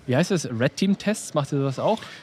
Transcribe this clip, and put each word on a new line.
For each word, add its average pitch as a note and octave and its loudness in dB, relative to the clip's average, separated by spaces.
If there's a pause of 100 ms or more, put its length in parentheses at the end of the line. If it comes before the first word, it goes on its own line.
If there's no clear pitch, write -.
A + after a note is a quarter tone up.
Wie C3 2
heißt D#3+ 4
das? F3 0 (140)
Red C3 2
Team G3 2
Tests? - -4
Macht C#3+ 0
ihr C#3+ 2
sowas C#3 -2
auch? F#3 2 (220)